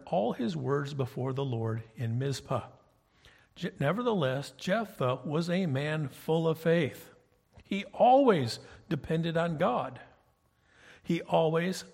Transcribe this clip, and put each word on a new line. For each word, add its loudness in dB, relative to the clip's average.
all 0
his -2
words -2
before -4
the -2
Lord -2
in -4
Mizpah. -4
Je-, -8
nevertheless, 0
Jephthah -2
was -2
a 0
man -2
full 0
of 0
faith. 0
He -4
always 6
depended -2
on 0
God. 0
He 0
always 2